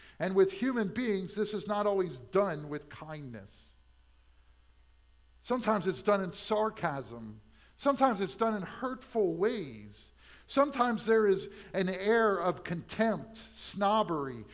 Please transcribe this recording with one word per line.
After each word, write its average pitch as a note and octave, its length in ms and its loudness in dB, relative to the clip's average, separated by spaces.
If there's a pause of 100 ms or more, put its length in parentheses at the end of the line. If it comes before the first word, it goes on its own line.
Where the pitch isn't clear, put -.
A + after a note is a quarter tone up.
(200)
And F#3 160 -2
with F#3+ 160 6
human A#3+ 360 0
beings, G3+ 460 -2
this G#3 180 -4
is G3 140 -6
not G#3 180 0
always F#3 360 0 (100)
done E3 380 0
with D3 200 -8
kindness. C#3 840 -14 (1700)
Sometimes G#3+ 460 0
it's F#3+ 140 -2
done G3+ 200 4
in F3 100 -4
sarcasm. C3+ 1080 -2 (360)
Sometimes C4 440 2
it's F#3+ 160 -2
done A3+ 180 2
in G3 80 -4
hurtful A3+ 720 -4
ways. C#3 760 -4 (340)
Sometimes B3 600 2
there A3 200 6
is F#3+ 220 2 (240)
an F#3 160 0
air G3+ 480 4
of F3 280 0
contempt, F3 760 -2
snobbery, E3 1160 -2